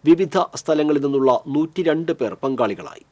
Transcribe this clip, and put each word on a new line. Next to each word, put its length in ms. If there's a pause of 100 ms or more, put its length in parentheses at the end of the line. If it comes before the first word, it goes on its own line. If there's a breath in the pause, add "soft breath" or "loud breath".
വിവിധ 320 (180)
സ്ഥലങ്ങളിൽ 500
നിന്നുള്ള 260 (160)
നൂറ്റിരണ്ട് 640
പേർ 320
പങ്കാളികളായി. 680